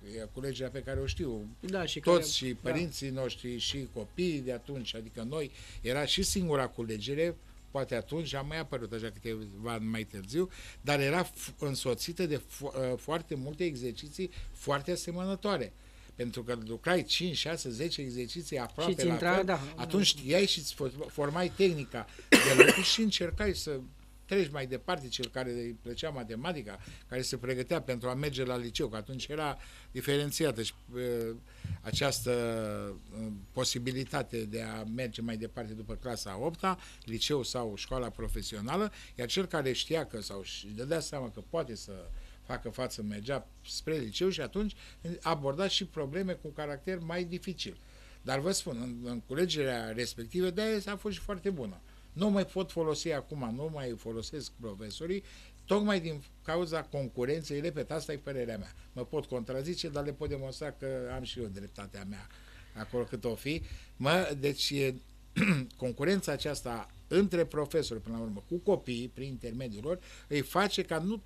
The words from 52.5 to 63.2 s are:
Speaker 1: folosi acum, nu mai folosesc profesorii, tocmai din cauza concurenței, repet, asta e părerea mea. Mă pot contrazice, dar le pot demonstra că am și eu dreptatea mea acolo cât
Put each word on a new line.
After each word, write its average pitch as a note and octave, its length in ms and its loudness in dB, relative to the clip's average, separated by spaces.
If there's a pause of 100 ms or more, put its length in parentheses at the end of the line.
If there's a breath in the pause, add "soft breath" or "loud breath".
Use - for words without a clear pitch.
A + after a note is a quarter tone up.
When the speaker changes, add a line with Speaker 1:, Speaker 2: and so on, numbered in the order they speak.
Speaker 1:
folosi D#3+ 420 2
acum, C3+ 420 -2
nu D3 180 -2
mai C3 240 -2
folosesc A2+ 640 -6
profesorii, A2+ 600 -4 (420 loud breath)
tocmai G#3 360 4
din D#3 220 -4 (200)
cauza D#3+ 400 0
concurenței, C#3 800 0
repet, D3 300 -2
asta D#3 220 -2
e D3 40 -2
părerea B2 420 -2
mea. - 140 -8 (200 loud breath)
Mă B2+ 120 -4
pot D3 200 -2
contrazice, C3 640 -2
dar C#3+ 160 -2
le C#3+ 80 -2
pot D3 160 -4
demonstra C3+ 440 -4
că - 140 -6 (280)
am B2+ 80 -4
și A#2+ 160 -6
eu A#2 80 -2
dreptatea G2 600 -8
mea G2+ 180 -8 (480 loud breath)
acolo A#2 300 -2
cât A2+ 200 -6